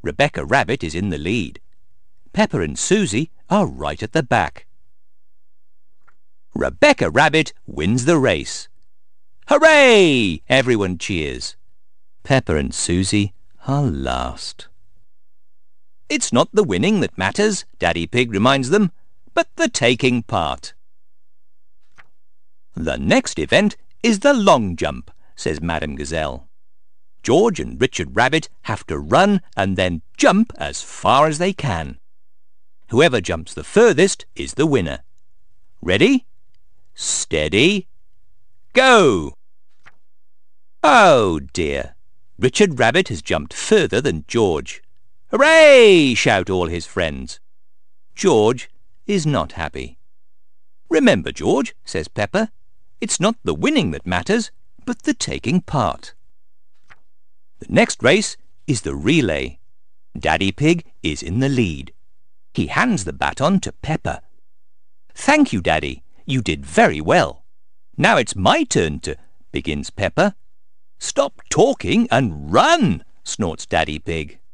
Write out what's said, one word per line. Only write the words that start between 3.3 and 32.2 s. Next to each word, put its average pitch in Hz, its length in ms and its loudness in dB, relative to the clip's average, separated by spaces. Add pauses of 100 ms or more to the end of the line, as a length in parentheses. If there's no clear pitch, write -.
are 196 180 4
right 73 360 -6
at 110 100 -8
the 127 100 2
back. 110 440 0 (1900)
Rebecca 92 540 2
Rabbit 147 460 2 (120)
wins 104 380 0
the 160 140 4
race. 92 500 0 (800)
"Hooray!" 220 1000 6
everyone 113 500 4
cheers. 73 580 -4 (680)
Peppa 127 340 2
and 71 180 0
Susie 95 580 0 (340)
are 139 180 0
last. 64 840 -4 (1400)
"It's - 240 -2
not 135 200 4
the 208 120 4
winning 151 360 2
that 101 160 -2
matters," 196 480 0 (140)
Daddy 85 280 2
Pig 120 240 0
reminds 123 400 4
them, 202 220 4 (400)
"but 330 240 0
the 330 120 2
taking 123 540 2
part." 80 520 -4 (2000)
"The 73 240 -4
next 98 400 2
event 175 380 2 (260)
is 220 180 2
the 285 140 6
long 143 420 4
jump," 73 340 -4 (260)
says 78 240 -4
Madame 78 360 -4
Gazelle. 73 520 -6 (760)
"George 180 380 4
and 64 200 -6
Richard 87 340 -2
Rabbit 131 340 2 (140)
have - 240 -6
to 73 120 -4
run 170 420 4 (160)
and 95 200 0
then 90 260 0 (140)
jump 220 420 4
as 71 240 -8
far 139 460 4
as 151 100 -2
they 185 140 0
can. 82 460 -4 (920)